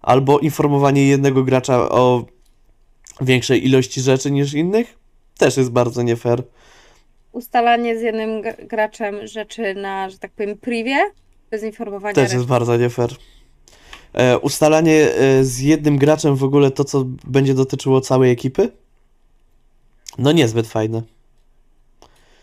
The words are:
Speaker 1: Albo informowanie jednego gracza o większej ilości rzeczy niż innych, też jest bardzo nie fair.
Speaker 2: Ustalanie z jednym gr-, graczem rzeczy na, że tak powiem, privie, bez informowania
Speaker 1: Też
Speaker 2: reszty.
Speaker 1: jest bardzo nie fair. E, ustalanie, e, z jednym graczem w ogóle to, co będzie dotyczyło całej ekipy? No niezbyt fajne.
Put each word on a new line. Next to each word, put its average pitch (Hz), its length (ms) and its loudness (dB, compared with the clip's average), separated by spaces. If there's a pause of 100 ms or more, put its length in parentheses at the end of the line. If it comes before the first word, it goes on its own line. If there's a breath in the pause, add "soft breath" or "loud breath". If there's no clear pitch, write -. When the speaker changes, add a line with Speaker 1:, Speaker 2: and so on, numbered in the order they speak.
Speaker 1:
Albo 135 380 2
informowanie 143 680 2
jednego 139 360 2
gracza 127 460 0
o 123 360 2 (960)
większej 127 440 0
ilości 131 360 0
rzeczy 135 300 0
niż 139 220 -2
innych, 185 440 -2 (400)
też 139 200 2
jest 123 140 0
bardzo 120 320 0
nie 117 120 0
fair. 120 280 -2 (880 soft breath)
Speaker 2:
Ustalanie 233 680 -2
z 220 40 -8
jednym 220 400 -6
gr-, 214 260 -12
graczem 214 600 -6
rzeczy 214 480 -10
na, 196 340 -10
że 190 80 -20
tak - 140 -16
powiem, 208 260 -10
privie, 240 400 -6 (540)
bez 214 120 -8
informowania 208 520 -10
Speaker 1:
Też 147 80 2
Speaker 2:
reszty. 120 140 -2
Speaker 1:
jest 123 100 -4
bardzo 120 300 0
nie 120 120 0
fair. 120 260 -4 (960 loud breath)
E, 123 260 2
ustalanie, 156 760 2
e, 135 280 4
z 123 160 -4
jednym 147 380 2
graczem 147 380 2
w 135 80 -2
ogóle 139 280 4
to, 139 120 -4
co 135 220 -2 (180)
będzie 135 300 0
dotyczyło 131 480 0
całej 131 300 2
ekipy? 131 400 -2 (1500)
No 127 140 2
niezbyt 117 360 2
fajne. 113 340 -4 (1400 soft breath)